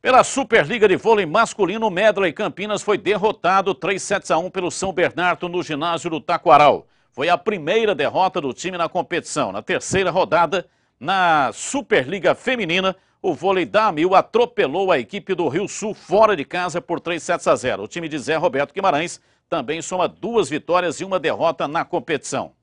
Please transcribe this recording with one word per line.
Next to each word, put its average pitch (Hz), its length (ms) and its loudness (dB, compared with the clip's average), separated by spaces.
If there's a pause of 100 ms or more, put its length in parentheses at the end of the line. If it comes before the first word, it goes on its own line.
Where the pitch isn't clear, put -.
Pela 247 220 6
Superliga 214 640 2
de 185 80 6
Vôlei 202 320 2
Masculino, 214 640 0
o - 20 0
Medley 190 420 2
Campinas 202 480 -6
foi 208 160 0
derrotado 190 800 0
três 185 300 -4
sets - 260 -4
a 165 80 4
um 180 100 -4
pelo 180 220 -4
São 185 220 -6
Bernardo 170 560 0
no 175 160 -4
ginásio 156 440 -4
do 160 120 -4
Taquaral. 147 680 6 (240)
Foi 143 180 -4
a 175 80 4
primeira 208 560 0
derrota 156 480 0
do 131 140 -4
time 180 240 -8
na 165 100 -2
competição. 151 640 -4
Na 101 120 -8
terceira 180 500 -2
rodada, 170 520 2 (360)
na 160 520 2
Superliga 180 840 0
Feminina, 190 580 -2 (280)
o 185 120 0
vôlei 185 300 0
da 208 220 2
Amil 180 280 2
atropelou 190 800 2
a 151 60 4
equipe 190 360 -6
do 165 140 -2
Rio 170 180 -2
Sul 202 280 -8
fora 208 420 2
de 139 80 -6
casa 175 360 -6
por - 200 -6
três 170 240 -6
sets 170 240 -2
a 147 80 4
zero. 107 260 -4
O 107 60 -10
time 170 200 -10
de 151 100 -8
Zé 143 180 -4
Roberto 143 360 -2
Guimarães 175 480 -2 (280)
também 156 340 -6
soma 180 240 -2
duas 196 420 -2
vitórias 160 520 -2
e 170 40 -6
uma 190 140 -4
derrota 156 480 -2
na 147 180 -4
competição. 139 680 -6 (100)